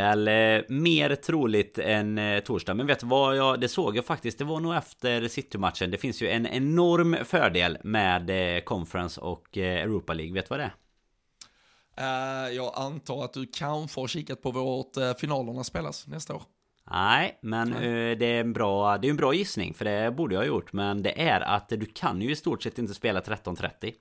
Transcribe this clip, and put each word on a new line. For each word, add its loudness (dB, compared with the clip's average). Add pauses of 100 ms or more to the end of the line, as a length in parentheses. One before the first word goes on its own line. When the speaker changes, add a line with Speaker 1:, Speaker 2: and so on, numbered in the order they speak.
(280)
Speaker 1:
väl, -
eh, 6
mer 2
troligt 2
än, 0
eh, 2
torsdag. -2
Men -2
vet 2
du -8
vad, 4
jag, 2
det 2
såg 0
jag 0
faktiskt. -4
Det -4
var -4
nog -2
efter -2
City-matchen. -2
Det -2
finns -4
ju 2
en 2
enorm 4
fördel 2
med, 2
eh, 0
Conference -4
och, -8
eh, 0
Europa -2
League. -6
Vet -2
du -
vad -4
det -6 (1300)
är? -4
Speaker 2:
Eh, -6
jag -4
antar -6
att -10
du -6
kanske -6
har -4
kikat -8
på -2
vårt, -4
eh, 0
finalerna -4
spelas -8
nästa -10
år. -10 (480)
Speaker 1:
Nej, 2
men, -2
Speaker 2:
Nej. -2
Speaker 1:
eh, -2
det 2
är 2
en 0
bra, 2
det 0
är 4
en 2
bra 4
gissning, -2
för -6
det 0
borde -2
jag 2
ha 0
gjort. -2
Men -2
det 0
är 4
att 0
du -4
kan -4
ju 0
i -2
stort -4
sett -6
inte -4
spela 0
tretton -6
trettio -6